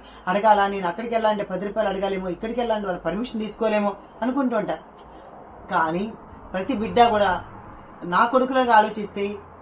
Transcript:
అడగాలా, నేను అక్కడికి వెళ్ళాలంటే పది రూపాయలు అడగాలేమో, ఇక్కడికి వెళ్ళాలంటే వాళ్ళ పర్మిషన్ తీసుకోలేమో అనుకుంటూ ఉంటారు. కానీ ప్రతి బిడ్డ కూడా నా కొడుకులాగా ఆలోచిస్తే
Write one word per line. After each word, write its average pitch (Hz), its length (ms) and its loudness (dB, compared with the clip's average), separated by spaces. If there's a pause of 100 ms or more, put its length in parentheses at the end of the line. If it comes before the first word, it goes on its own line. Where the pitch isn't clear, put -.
(280)
అడగాలా, 202 380 6
నేను 196 220 -2
అక్కడికి 226 260 -4
వెళ్ళాలంటే 214 300 2
పది 185 220 -4
రూపాయలు 202 220 -2
అడగాలేమో, 190 400 -2
ఇక్కడికి 226 320 -4
వెళ్ళాలంటే 214 260 -2
వాళ్ళ 175 140 -4
పర్మిషన్ 214 400 -4
తీసుకోలేమో 208 560 0 (260)
అనుకుంటూ 247 340 0
ఉంటారు. 170 240 -4 (920)
కానీ 180 420 0 (400)
ప్రతి 190 240 -2
బిడ్డ 202 260 4
కూడా 202 420 2 (600)
నా 180 200 4
కొడుకులాగా 254 500 4
ఆలోచిస్తే 208 640 2 (260)